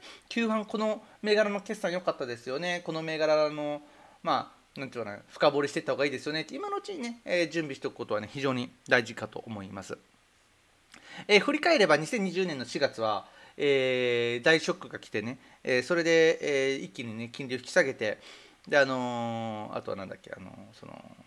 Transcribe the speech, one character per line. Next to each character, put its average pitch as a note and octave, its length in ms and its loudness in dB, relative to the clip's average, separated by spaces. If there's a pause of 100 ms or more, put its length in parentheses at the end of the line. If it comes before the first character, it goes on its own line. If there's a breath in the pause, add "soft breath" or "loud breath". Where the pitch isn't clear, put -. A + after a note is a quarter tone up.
(280 loud breath)
九 A#3 200 0
番 A3 160 0
こ G#3+ 140 -6
の G#3+ 240 0 (200 loud breath)
銘 G#3 140 4
柄 G#3+ 120 6
の G3+ 120 -2
決 G#3 200 -8
算 F3 120 0
良 F3+ 80 -2
か E3+ 100 0
っ D3+ 60 0
た C#3 100 -4
で A#2+ 100 -4
す A#2 120 -12
よ C3 100 -2
ね、 F3 260 -2
こ E3+ 80 -4
の D#3+ 100 -2
銘 D#3+ 160 -4
柄 D3+ 320 4
の、 D3 320 -4 (420 loud breath)
ま C#3 280 0 (240)
あ、 C#3+ 40 -8
な C#3 60 -6
ん A#2+ 40 -12
て B2 80 -10
い - 20 -2
う A2+ 40 -4
か G#2 80 -8
な、 G#2 60 -12 (100)
深 D#3 240 4
掘 C#3+ 100 2
り C#3+ 60 0
し - 40 -10
て E3 80 -4
い - 20 -2
っ - 40 -16
た C#3 60 2
方 A#2 60 -2
が C3+ 60 2
い D3 40 2
い - 20 -6
で B2+ 80 -4
す - 80 -12
よ D3+ 60 -2
ね D#3 100 -4
っ - 20 -14
て、 B3+ 120 -10
今 G4+ 140 -6
の G4+ 80 -4
う G4 40 -8
ち G#4 100 -10
に D#4+ 100 -8
ね、 A#3 220 -10
え F3 200 2
ー、 E3 40 0
準 E3 160 -2
備 C3+ 120 -6
し - 40 -16
て - 60 -4
お B2 60 -4
く - 20 -18
こ A#2+ 120 -8
と A2+ 80 -2
は G#2 60 0
ね、 G#2 120 -6
非 C#3+ 80 -8
常 C3+ 120 2
に B2 200 -4 (160)
大 B2 160 6
事 A2+ 100 -10
か - 120 -8
と - 200 -10
思 G#2+ 160 -8
い F#2+ 80 -12
ま G2 140 -10
す。 - 120 -10 (1300 loud breath)
え G#3 120 8
ー、 - 20 4
振 C#4+ 140 2
り D4+ 60 -2
返 D#4+ 180 6
れ G3 100 8
ば、 D3+ 80 8
二 D#3 100 0
千 A3 160 -2
二 F#3+ 80 -2
十 F#3 160 0
年 D#3+ 100 -4
の B2+ 80 -6
四 - 140 -6
月 C3 220 0
は、 G#2+ 260 0 (300 loud breath)
え B2+ 840 2
ー、 A#2+ 40 -2
大 D#3+ 160 6
シ E3+ 100 -2
ョ E3+ 40 -2
ッ - 80 -16
ク - 60 -14
が - 120 -12
来 - 80 -20
て A2+ 140 -4
ね、 B2 160 -8 (260 soft breath)
え B2+ 160 2
ー、 - 20 2
そ E3+ 140 0
れ E3+ 80 2
で、 E3 360 6
え C3+ 360 0
ー、 - 80 -8
一 - 60 -10
気 - 120 -10
に A#2 160 -10
ね、 A#2 140 -8
金 C#3 160 -10
利 B2+ 80 -4
を - 20 -4
引 B2 60 -16
き - 80 -12
下 F3+ 100 6
げ C3+ 120 -2
て、 G#2+ 240 -2 (500 loud breath)
で、 D3 100 4
あ C#3 60 8
の A#2 880 -4
ー、 - 40 -6
あ A#2 60 -8
と - 80 -8
は G#2 60 -6
な G2 80 -8
ん F#2 40 -10
だ G2+ 80 -12
っ - 60 -16
け、 - 120 -18
あ - 60 -12
の F#2+ 100 -14
ー、 - 20 -16 (260)
そ - 80 -20
の、 - 80 -14 (320)